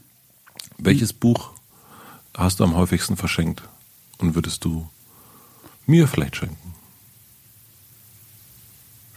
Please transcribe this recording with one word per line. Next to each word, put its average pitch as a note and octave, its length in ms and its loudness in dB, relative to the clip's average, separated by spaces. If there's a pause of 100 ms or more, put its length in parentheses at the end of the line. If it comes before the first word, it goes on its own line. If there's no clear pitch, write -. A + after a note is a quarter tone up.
(800)
Welches F#2+ 340 2
Buch - 380 0 (840)
hast F#2 240 0
du - 40 4
am E2+ 100 2
häufigsten F2 420 0
verschenkt E2 460 -4 (560)
und E2+ 160 0
würdest - 300 -4
du E2 240 -4 (1000)
mir D#3+ 220 6
vielleicht - 280 -4
schenken? E2+ 200 -8 (2500)